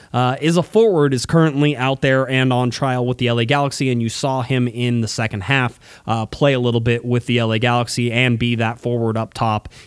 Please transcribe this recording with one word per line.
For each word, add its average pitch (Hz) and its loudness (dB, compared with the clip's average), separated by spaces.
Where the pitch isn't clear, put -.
uh, 123 0
is 165 2
a 175 2
forward, 175 4
is 123 -2
currently 147 2
out 131 -2
there 131 2
and 131 2
on 123 2
trial 127 -2
with 123 -2
the 120 0
L 120 0
A 117 2
Galaxy, 139 0
and 120 0
you 113 -2
saw 131 -4
him 123 0
in 120 -2
the 110 -2
second 110 -6
half, 131 -2
uh, 113 -2
play 143 0
a 131 0
little 120 2
bit 117 0
with 120 -2
the 120 0
L 113 0
A 110 0
Galaxy 120 0
and 120 2
be 120 0
that 113 -2
forward 117 -2
up 113 -4
top 107 -2